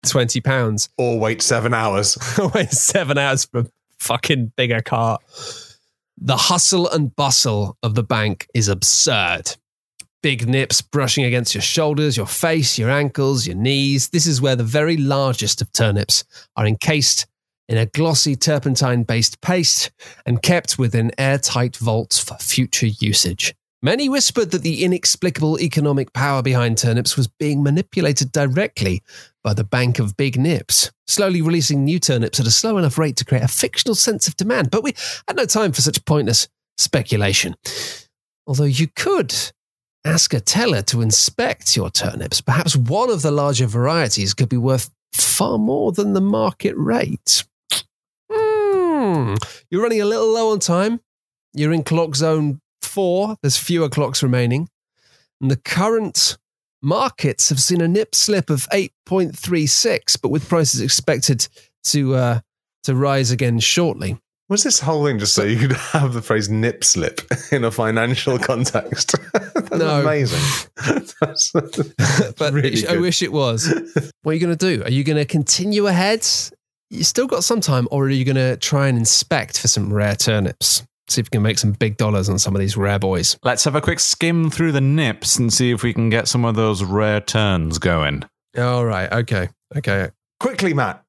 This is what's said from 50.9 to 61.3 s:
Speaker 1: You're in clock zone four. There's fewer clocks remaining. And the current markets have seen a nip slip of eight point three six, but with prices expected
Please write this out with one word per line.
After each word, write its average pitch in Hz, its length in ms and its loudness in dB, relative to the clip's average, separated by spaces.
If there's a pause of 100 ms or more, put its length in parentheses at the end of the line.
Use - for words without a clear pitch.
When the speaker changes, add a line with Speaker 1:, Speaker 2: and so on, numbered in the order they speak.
Speaker 1:
You're 151 180 0
in 165 120 0
clock 160 320 0
zone 151 460 0 (340)
four. 196 480 0
There's 139 140 2
fewer 165 320 0
clocks 135 340 -2
remaining. 123 460 0 (720)
And 135 100 2
the 135 60 0
current 214 800 0 (440)
markets 175 680 0
have 139 100 0
seen 180 220 2
a 165 60 2
nip 202 280 0
slip - 340 2
of 143 220 0
eight 196 220 -2 (120)
point 185 320 -2
three 165 300 0
six, - 480 0
but - 140 -2
with 143 200 -2
prices 151 320 2
expected 131 640 0 (380)